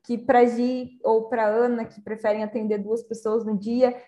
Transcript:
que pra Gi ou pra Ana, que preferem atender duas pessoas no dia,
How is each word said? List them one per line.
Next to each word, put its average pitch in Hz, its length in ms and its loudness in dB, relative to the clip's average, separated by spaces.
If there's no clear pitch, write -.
que 240 140 -4
pra 247 260 6
Gi 247 580 -2
ou 220 260 2
pra 226 180 0
Ana, 233 380 0
que - 160 -18
preferem 214 440 -2
atender 214 340 -4
duas 220 240 -4
pessoas 220 420 -4
no 214 120 -4
dia, 240 400 0